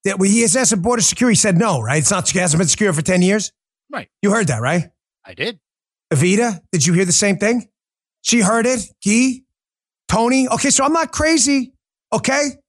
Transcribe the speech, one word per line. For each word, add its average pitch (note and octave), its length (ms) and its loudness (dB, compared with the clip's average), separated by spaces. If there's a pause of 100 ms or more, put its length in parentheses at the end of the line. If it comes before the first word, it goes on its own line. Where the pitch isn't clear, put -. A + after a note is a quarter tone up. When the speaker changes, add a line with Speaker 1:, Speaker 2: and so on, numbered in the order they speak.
Speaker 1:
that G3 140 -4
we, G3 120 4
he A3+ 100 4
has A#3 160 2
asked A3+ 240 0
border A#3 220 0
security, A#3+ 300 2
he F#3 40 2
said F#3+ 220 2
no, F3+ 220 0
right? B2+ 180 -2
It's D3 120 0
not, F#3+ 240 -2
it F#3 40 0
hasn't E3 200 0
been F3+ 100 0
secure G3+ 240 0
for D#3 100 -4
ten F#3 200 2
years? F#3+ 300 0 (380)
Speaker 2:
Right. C4+ 180 -12 (140)
Speaker 1:
You G3+ 80 2
heard G#3+ 180 0
that, A#2 140 -2
right? D#3 280 -2 (340)
Speaker 2:
I - 100 -20
did. G3 260 -8 (520)
Speaker 1:
Evita, F#3 480 2 (120)
did D#3+ 140 0
you F3+ 80 2
hear F#3+ 100 2
the F3 80 -2
same G3+ 240 0
thing? A3+ 320 -2 (540)
She A#3+ 180 2
heard A3 260 2
it. B3+ 140 -2 (240)
Guy, A#3+ 380 0 (680)
Tony. B3 400 0
Okay, B3 220 -2
so C4+ 140 2
I'm D4 80 0
not D#4+ 200 -2
crazy, C#4+ 640 0 (380)
okay? C4+ 400 -2 (160)